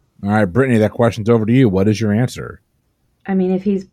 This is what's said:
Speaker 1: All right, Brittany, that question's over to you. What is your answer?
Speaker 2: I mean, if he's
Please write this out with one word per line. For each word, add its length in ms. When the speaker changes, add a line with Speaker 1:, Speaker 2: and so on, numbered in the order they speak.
Speaker 1:
All 60
right, 160
Brittany, 340
that 120
question's 380
over 160
to 80
you. 140
What 200
is 120
your 140
answer? 480
Speaker 2:
I 60
mean, 180
if 120
he's 300